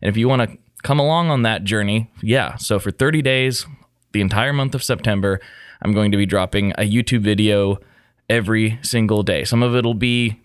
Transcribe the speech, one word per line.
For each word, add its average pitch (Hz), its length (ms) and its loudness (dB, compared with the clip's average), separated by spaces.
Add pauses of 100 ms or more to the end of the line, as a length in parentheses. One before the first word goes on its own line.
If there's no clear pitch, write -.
And - 80 0
if 101 60 0
you 113 140 2
wanna 123 180 2 (360)
come 143 160 2
along 160 300 2
on 139 140 0
that 110 220 -2
journey, 104 440 -2 (120)
yeah, 107 340 0
so - 240 -2
for 98 120 -6
thirty 151 300 0
days, 131 440 0 (480)
the 104 80 0
entire 104 320 0
month 139 200 -2
of 131 100 -6
September, 98 580 -2 (400)
I'm 104 120 0
going 104 180 2
to 101 60 2
be 101 80 2
dropping 98 460 0
a 104 180 -2
YouTube 117 320 0
video 101 580 2 (500)
every 110 520 0
single 110 400 0
day. 92 220 -2
Some 117 180 0
of 123 140 2
it'll 117 180 0
be 120 520 0